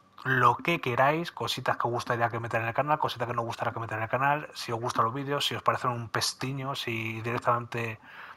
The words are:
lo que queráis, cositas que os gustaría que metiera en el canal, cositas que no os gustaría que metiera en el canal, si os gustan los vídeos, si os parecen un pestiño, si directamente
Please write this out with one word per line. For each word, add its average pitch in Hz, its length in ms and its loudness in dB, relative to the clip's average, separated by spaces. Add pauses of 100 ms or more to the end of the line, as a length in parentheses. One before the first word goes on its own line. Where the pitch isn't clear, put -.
(240)
lo 123 340 6
que 165 240 2
queráis, 139 500 2
cositas - 460 -2
que - 100 0
os 120 60 0
gustaría 117 360 0
que 117 100 -4
metiera 117 240 -2
en 117 40 -2
el 117 80 -2
canal, 151 240 2
cositas 117 280 -2
que 123 60 -2
no 120 80 -2
os 113 60 -2
gustaría - 260 -2
que - 60 -6
metiera 104 180 -6
en 110 60 -2
el 110 60 -4
canal, 143 440 2
si - 180 -8
os 117 80 -2
gustan 117 260 0
los 117 100 0
vídeos, 139 320 -2
si 120 80 -4
os - 80 -8
parecen 120 260 2
un 120 200 -4
pestiño, 135 680 -2
si 113 460 -4
directamente 117 760 -2 (380)